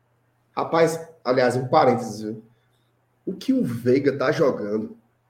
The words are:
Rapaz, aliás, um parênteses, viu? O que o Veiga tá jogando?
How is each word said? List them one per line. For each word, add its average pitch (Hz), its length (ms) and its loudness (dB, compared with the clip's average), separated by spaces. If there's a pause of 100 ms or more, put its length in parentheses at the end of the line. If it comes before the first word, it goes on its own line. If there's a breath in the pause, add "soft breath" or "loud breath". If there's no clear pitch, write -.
(560)
Rapaz, 160 440 0 (240)
aliás, 123 320 2
um 131 120 -2
parênteses, 117 540 2
viu? 110 220 -10 (840)
O 190 80 -6
que - 200 -4
o 254 100 0
Veiga 127 540 0
tá 131 140 0
jogando? 110 680 -2 (320)